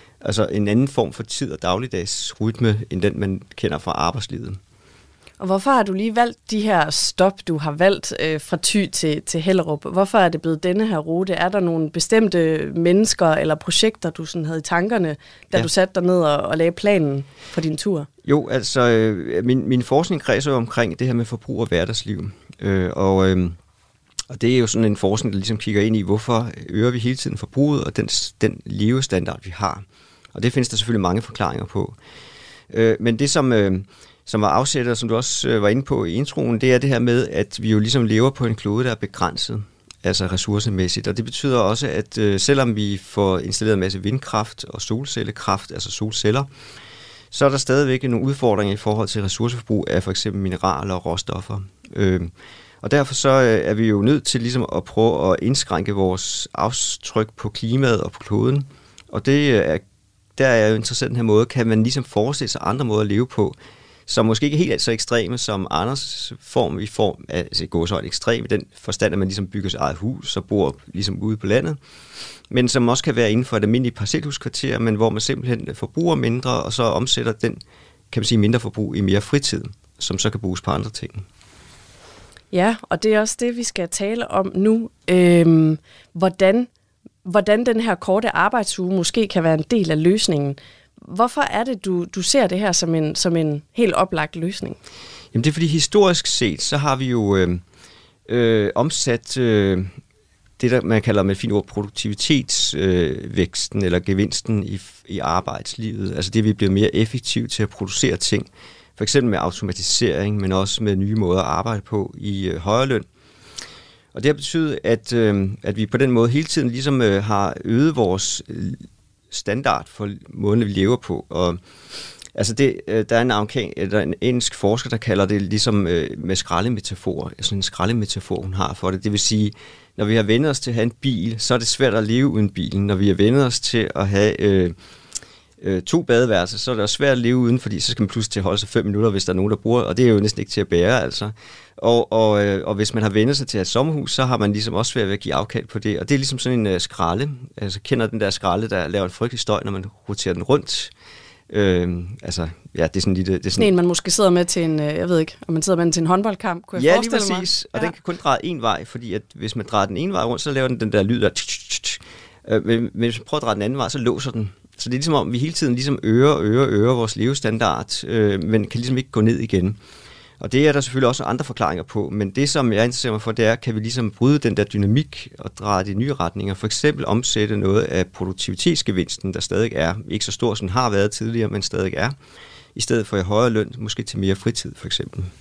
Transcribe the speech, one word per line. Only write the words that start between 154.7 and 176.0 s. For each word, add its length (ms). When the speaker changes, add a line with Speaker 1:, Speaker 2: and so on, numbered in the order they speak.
Speaker 2:
øh, 60
jeg 140
ved 100
ikke, 180
om 60
man 100
sidder 140
med 80
den 60
til 100
en 60
håndboldkamp, 600
kunne 160
jeg 0
Speaker 1:
Ja, 180
lige 100
Speaker 2:
forestille 240
mig. 40
Speaker 1:
præcis. 340
Og 60
Speaker 2:
Ja. 60
Speaker 1:
den 80
kan 100
kun 200
dreje 200
en 180
vej, 240
fordi 280
at 80
hvis 220
man 160
drejer 160
den 100
ene 160
vej 100
rundt, 180
så 100
laver 160
den 120
den 120
der 120
lyd 180
der 80
tsk, 180
tsk, 220
tsk, 140
tsk. 180
Øh, 160
men, 160
men 120
hvis 260
man 60
prøver 140
at 40
dreje 120
den 60
anden 160
vej, 120
så 80
låser 340
den. 200
Så 120
det 60
er 20
ligesom 160
om, 180
vi 60
hele 160
tiden 220
ligesom 280
øger, 340
øger, 320
øger 240
vores 220
levestandard, 920
øh, 360
men 240
kan 120
ligesom 180
ikke 140
gå 100
ned 180
igen. 380
Og 100
det 160
er 40
der 100
selvfølgelig 260
også 160
andre 220
forklaringer 380
på, 260
men 220
det, 180
som 240
jeg 120
interesserer 280
mig 80
for, 100
det 140
er, 100
kan 200
vi 40
ligesom 320
bryde 280
den 180
der 60
dynamik 640
og 180
dreje 260
det 80
i 20
nye 200